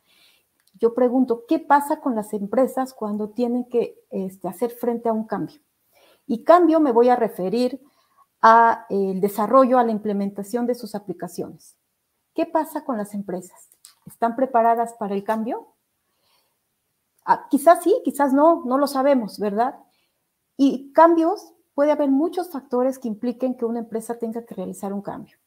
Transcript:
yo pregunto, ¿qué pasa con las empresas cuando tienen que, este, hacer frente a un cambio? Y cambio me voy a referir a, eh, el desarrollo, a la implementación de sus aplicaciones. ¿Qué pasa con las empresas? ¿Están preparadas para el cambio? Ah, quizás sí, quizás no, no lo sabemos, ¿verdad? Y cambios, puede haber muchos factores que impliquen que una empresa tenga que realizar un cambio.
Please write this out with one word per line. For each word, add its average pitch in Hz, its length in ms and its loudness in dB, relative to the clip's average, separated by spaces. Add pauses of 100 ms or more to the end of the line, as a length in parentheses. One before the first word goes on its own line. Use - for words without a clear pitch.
(760)
yo 233 180 0
pregunto, 247 560 0
¿qué 320 100 0
pasa 285 440 0
con 262 120 -2
las 214 200 -6
empresas 226 580 -2
cuando 208 380 -8
tienen 247 340 -4
que, - 340 -4 (120)
este, 190 360 -8
hacer 233 260 -6
frente 233 360 -4
a 226 60 0
un 220 100 -2
cambio? 185 340 -8 (680)
Y 240 180 -6
cambio 330 360 6
me 285 120 2
voy 240 160 4
a 247 80 4
referir 233 640 -4 (640)
a, 226 480 6
eh, 196 220 -2
el 185 100 -4
desarrollo, 233 560 2
a 240 60 4
la 226 60 0
implementación 202 760 -4
de 247 80 -2
sus 220 200 -10
aplicaciones. - 840 -12 (560)
¿Qué 320 100 -2
pasa 311 400 -6
con 240 140 -6
las 208 160 -10
empresas? 185 560 -12 (360)
¿Están 233 300 -4
preparadas 233 580 0
para 202 200 -8
el 196 100 -6
cambio? 220 500 -6 (1500)
Ah, - 240 0
quizás 330 320 6
sí, 440 220 2
quizás 285 280 0
no, 320 320 4
no 254 140 0
lo 285 80 2
sabemos, 262 520 0
¿verdad? 214 360 -2 (800)
Y 262 360 0
cambios, 330 600 4 (220)
puede 294 160 2
haber 294 180 0
muchos 339 400 0
factores 262 500 -4
que 247 100 -8
impliquen 240 460 -4
que 240 100 -6
una 233 160 -4
empresa 226 380 -10
tenga 226 280 -8
que - 80 -20
realizar 190 380 -10
un 202 100 -8
cambio. - 340 -14 (100)